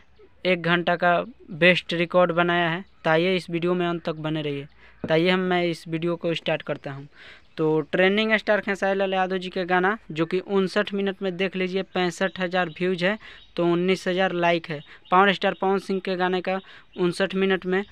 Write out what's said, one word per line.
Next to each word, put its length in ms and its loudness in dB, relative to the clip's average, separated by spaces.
एक 200 0
घंटा 320 2
का 240 2
बेस्ट 420 2
रिकॉर्ड 400 2
बनाया 340 2
है। 160 -6
तो 60 2
आइए 260 4
इस 140 -6
वीडियो 240 -2
में 120 0
अंत 180 -4
तक 140 -4
बने 240 -4
रहिए। 240 -6
तो 120 0
आइए 160 4
हम, 100 2
मैं 240 0
इस 240 -4
वीडियो 280 -2
को 180 -2
स्टार्ट 280 -4
करता 300 -8
हूँ। 160 -14
तो 240 2
ट्रेंडिंग 500 2
स्टार 280 2
खेसारी 380 -2
लाल 160 -2
यादव 240 0
जी 120 -6
के 140 -2
गाना 320 2
जो 160 0
कि 140 -2
उनसठ 540 0
मिनट 280 -4
में 140 -4
देख 200 -2
लीजिए 280 -2
पैंसठ 560 -2
हज़ार 300 0
व्यूज 340 -2
है 120 0
तो 80 0
उन्नीस 440 2
हज़ार 260 0
लाइक 320 0
है। 140 -8
पावर 220 6
स्टार 280 0
पवन 180 0
सिंह 220 -4
के 160 -4
गाने 240 0
का 180 -4
उनसठ 380 0
मिनट 320 0
में 260 0